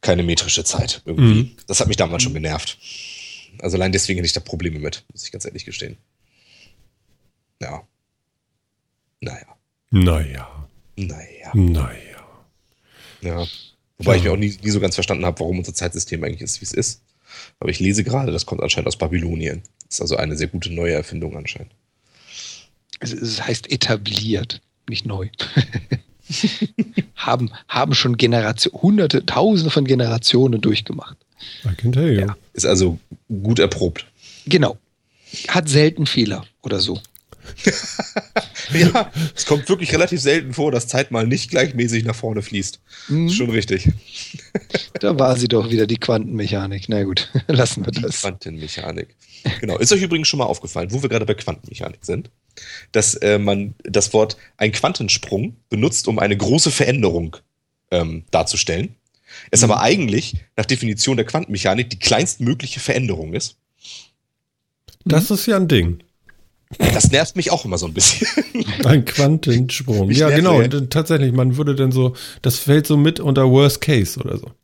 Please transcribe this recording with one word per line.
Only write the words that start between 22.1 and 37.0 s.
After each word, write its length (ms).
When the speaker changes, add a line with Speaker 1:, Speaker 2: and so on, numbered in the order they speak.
Speaker 3:
Es, 140
es 320
heißt 260
etabliert, 880
nicht 160
neu. 280
<laughs> 1800
Haben, 360
haben 260
schon 240
Generation-, 640
Hunderte, 440
Tausende 460
von 140
Generationen 760
durchgemacht. 560
Speaker 2:
I 100
can 160
tell 200
you. 100
Speaker 3:
Ja. 160
Speaker 1:
Ist 120
also 340
gut 320
erprobt. 460
Speaker 3:
Genau. 300
Hat 220
selten 380
Fehler 380
oder 160
so. 200